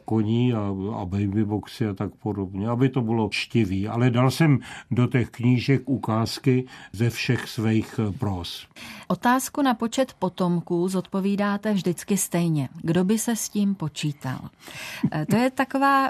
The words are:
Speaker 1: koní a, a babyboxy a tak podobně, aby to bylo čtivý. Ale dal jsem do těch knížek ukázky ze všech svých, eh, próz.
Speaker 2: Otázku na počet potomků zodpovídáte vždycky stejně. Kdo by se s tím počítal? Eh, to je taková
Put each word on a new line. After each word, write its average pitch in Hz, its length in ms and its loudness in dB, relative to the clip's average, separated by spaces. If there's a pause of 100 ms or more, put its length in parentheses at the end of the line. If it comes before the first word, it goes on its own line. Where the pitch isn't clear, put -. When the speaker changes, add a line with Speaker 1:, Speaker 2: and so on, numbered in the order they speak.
Speaker 1:
koní 113 480 2
a, 104 180 -2 (300)
a 101 40 -6
babyboxy 101 840 -2
a 98 60 -4
tak 98 200 -4
podobně, 98 540 -4
aby 120 200 2
to 131 120 0
bylo 113 280 0
čtivý. 98 600 0
Ale 117 220 2
dal 127 200 4
jsem 147 280 4 (320)
do 120 160 4
těch 120 240 0
knížek 123 560 2
ukázky 127 800 0 (280)
ze 113 180 0
všech - 380 -2
svých, 110 600 0
eh, 98 40 -4
próz. 95 540 -6 (420)
Speaker 2:
Otázku 254 540 0
na 262 120 2
počet 233 440 -2
potomků 175 680 0
zodpovídáte 202 840 -2
vždycky 185 440 0
stejně. 165 520 0 (140)
Kdo 170 220 2
by 220 140 2
se 226 180 -2
s - 120 -6
tím 202 260 0
počítal? 147 640 -6 (760)
Eh, 151 140 -2
to 202 100 4
je 254 140 4
taková 269 600 2